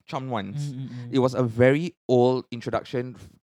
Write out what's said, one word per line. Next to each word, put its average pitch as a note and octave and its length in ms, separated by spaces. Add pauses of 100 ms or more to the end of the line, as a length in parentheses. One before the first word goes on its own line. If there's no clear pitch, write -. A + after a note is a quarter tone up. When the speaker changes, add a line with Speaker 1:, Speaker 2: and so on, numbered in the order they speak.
Speaker 1:
Charmed C3 240
ones. A#2 420
Speaker 2:
Mm, B2+ 60
mm, C3 100
mm. B2 240
Speaker 1:
It C3 60
was B2+ 160
a B2+ 80
very B2+ 500 (160)
old B2+ 400
introduction A#2+ 680
f-, - 140 (140)